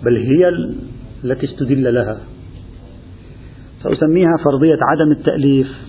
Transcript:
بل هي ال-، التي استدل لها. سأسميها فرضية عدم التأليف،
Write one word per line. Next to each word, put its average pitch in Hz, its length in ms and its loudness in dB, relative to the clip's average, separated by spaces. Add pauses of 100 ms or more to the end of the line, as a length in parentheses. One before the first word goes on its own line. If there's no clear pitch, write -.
بل 120 120 4
هي 139 320 2
ال-، - 280 -4 (480)
التي 135 220 -4
استدل 131 480 -2
لها. 107 240 -2 (1600)
سأسميها 165 520 2 (100)
فرضية 147 380 4
عدم 151 300 2
التأليف، 135 560 2 (200)